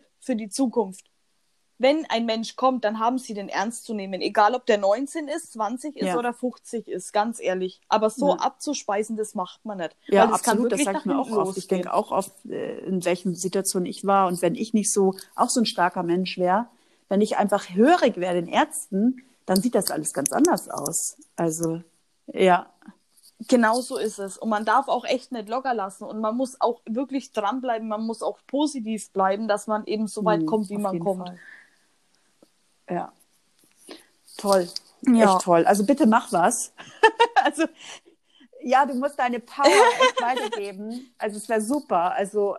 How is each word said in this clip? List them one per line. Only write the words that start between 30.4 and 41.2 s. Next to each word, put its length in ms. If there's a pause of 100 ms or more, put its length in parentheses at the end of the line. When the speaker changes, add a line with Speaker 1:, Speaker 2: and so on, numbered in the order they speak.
Speaker 1:
kommt, 240
wie 80
Speaker 2:
auf 60
Speaker 1:
man 100
Speaker 2:
jeden 100
Speaker 1:
kommt. 140
Speaker 2:
Fall. 220 (1500)
Ja. 240 (1200)
Toll. 300 (340)
Speaker 1:
Ja. 240
Speaker 2:
Echt 160
toll. 240
Also 200
bitte 220
mach 240
was. 460
<laughs> 60 (600)
Also, 200 (960)
ja, 220
du 80
musst 260
deine 220
Power 440 (160)
echt 180
Speaker 1:
<laughs> 20
Speaker 2:
weitergeben. 960
Also 200